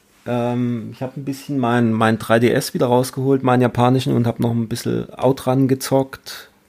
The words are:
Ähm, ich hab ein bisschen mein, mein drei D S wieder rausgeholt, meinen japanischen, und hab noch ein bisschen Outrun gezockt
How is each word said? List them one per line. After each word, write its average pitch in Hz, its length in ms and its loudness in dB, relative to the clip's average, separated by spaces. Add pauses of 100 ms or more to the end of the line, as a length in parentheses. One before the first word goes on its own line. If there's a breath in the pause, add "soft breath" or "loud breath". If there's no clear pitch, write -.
(260)
Ähm, 120 680 -2
ich - 100 -12
hab 131 140 -10
ein 143 80 -10
bisschen 139 340 -6
mein, 120 340 2
mein 110 260 2
drei 113 200 2
D 117 120 4
S 131 240 -2
wieder 147 120 0
rausgeholt, 127 560 2
meinen 127 200 4
japanischen, 127 520 2
und 120 120 2
hab 113 140 -2
noch 120 100 0
ein 117 180 -2
bisschen 117 460 -4
Outrun 131 520 0
gezockt - 840 -4 (180)